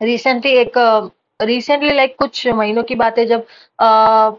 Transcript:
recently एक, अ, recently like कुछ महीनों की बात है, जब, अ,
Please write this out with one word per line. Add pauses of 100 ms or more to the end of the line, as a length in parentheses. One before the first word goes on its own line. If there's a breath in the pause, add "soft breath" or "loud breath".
recently
एक,
अ,
recently
like
कुछ
महीनों
की
बात
है,
जब, (380 loud breath)
अ,